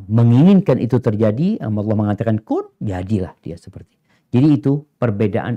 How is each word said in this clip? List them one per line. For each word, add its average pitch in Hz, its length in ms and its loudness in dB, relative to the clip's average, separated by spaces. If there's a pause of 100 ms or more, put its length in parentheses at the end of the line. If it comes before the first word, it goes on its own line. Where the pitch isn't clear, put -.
(120)
menginginkan 127 640 4
itu 117 240 0
terjadi, 110 640 -2
Allah 107 320 -4
mengatakan, 107 480 -2
"Kun," 392 240 -6 (160)
jadilah 92 560 -4
dia 85 160 -14
seperti. - 400 -20 (400)
Jadi 147 240 4
itu 143 240 -2 (160)
perbedaan 107 580 -2